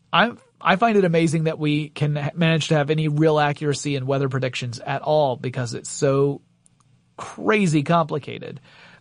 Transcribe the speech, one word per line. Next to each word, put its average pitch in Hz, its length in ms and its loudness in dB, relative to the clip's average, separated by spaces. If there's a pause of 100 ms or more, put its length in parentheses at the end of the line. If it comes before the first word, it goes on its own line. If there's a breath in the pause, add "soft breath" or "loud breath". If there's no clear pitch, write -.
(120)
I'm, 196 260 2 (220)
I 185 160 2
find 220 220 4
it 190 60 6
amazing 165 400 2
that 156 140 -2
we 151 300 -2
can 147 280 -2
ha-, 143 180 -4
manage 165 340 0
to 160 60 2
have 147 160 2
any 156 180 0
real 151 300 4
accuracy 147 580 -2
in 131 100 -4
weather 139 220 0
predictions 127 520 -4
at 139 220 -6
all 147 340 0
because 123 380 -8
it's - 160 -12
so 139 500 0 (760)
crazy 180 680 0
complicated. 147 760 -4 (400 loud breath)